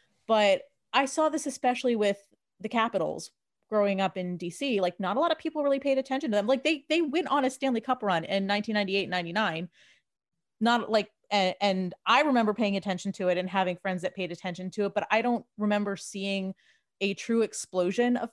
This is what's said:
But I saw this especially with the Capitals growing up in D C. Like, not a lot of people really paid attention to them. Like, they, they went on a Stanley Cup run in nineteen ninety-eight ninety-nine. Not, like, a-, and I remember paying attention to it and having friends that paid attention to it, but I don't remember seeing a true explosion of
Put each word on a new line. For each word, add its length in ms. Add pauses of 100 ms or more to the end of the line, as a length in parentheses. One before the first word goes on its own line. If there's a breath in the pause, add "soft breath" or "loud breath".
(280 soft breath)
But 360 (300)
I 120
saw 240
this 180
especially 480
with 220 (420)
the 100
Capitals 640 (380)
growing 320
up 160
in 200
D 140
C. 280
Like, 200
not 180
a 20
lot 120
of 80
people 240
really 160
paid 180
attention 320
to 80
them. 80
Like, 180
they, 260
they 120
went 280
on 140
a 60
Stanley 320
Cup 220
run 200
in 220
nineteen 300
ninety-eight 340
ninety-nine. 580 (960 soft breath)
Not, 300
like, 180 (220)
a-, 280
and 360 (100)
I 160
remember 320
paying 240
attention 360
to 160
it 100
and 100
having 280
friends 260
that 120
paid 160
attention 400
to 140
it, 80
but 160
I 140
don't 200 (140)
remember 400
seeing 560 (480 soft breath)
a 140
true 260
explosion 760
of 180